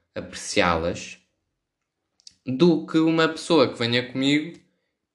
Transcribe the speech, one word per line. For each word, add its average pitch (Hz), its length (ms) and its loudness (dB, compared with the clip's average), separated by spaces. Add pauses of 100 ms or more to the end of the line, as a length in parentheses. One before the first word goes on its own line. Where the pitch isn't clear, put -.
(160)
apreciá-las 87 1000 -2 (1300)
do 151 420 2
que 160 120 0
uma 160 300 2
pessoa 156 420 2
que - 80 -14
venha 120 320 -2
comigo 147 480 -2 (560)